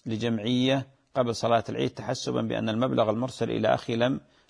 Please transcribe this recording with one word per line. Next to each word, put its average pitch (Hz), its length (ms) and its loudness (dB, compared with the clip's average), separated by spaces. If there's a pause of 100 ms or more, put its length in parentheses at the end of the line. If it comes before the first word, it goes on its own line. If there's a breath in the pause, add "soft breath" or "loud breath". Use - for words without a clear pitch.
لجمعية 120 800 0 (280)
قبل 120 200 0
صلاة 117 340 2
العيد، 123 200 -2
تحسبا 123 520 -4
بأن 113 280 -2
المبلغ 120 400 2
المرسل 117 420 -2
إلى 113 220 2
أخي 120 220 -2
لم 123 240 0 (300 soft breath)